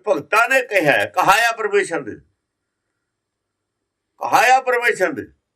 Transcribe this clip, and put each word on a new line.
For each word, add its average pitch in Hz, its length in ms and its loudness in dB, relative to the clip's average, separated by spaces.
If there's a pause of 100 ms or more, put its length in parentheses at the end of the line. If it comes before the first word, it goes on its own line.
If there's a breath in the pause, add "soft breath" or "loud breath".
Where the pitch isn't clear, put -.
ਭਗਤਾਂ 214 400 0
ਨੇ 262 140 2
ਕਿਹਾ 185 300 0
ਹੈ, 104 140 2
ਕਹਾਇਆ 202 460 2
ਪਰਮੇਸ਼ਰ 196 480 -4
ਨੇ, 107 140 -14 (2000)
ਕਹਾਇਆ 220 400 2
ਪਰਮੇਸ਼ਰ 233 520 -2
ਨੇ। 107 120 -10 (320)